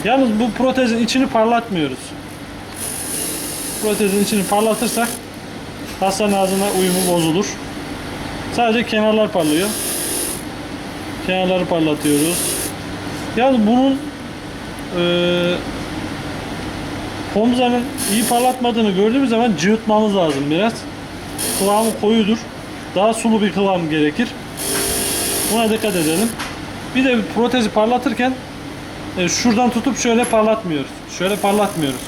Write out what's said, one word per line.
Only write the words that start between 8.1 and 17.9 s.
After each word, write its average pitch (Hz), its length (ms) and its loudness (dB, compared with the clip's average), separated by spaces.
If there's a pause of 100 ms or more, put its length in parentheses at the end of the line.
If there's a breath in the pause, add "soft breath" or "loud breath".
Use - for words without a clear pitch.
Sadece 233 300 2
kenarlar 214 460 2
parlıyor. 165 360 2 (1600)
Kenarları 185 380 2
parlatıyoruz. 156 760 2 (960)
Yalnız 240 300 4
bunun, 262 320 4 (1000)
e, 175 40 0 (2250)
pomzanın 240 480 2 (300)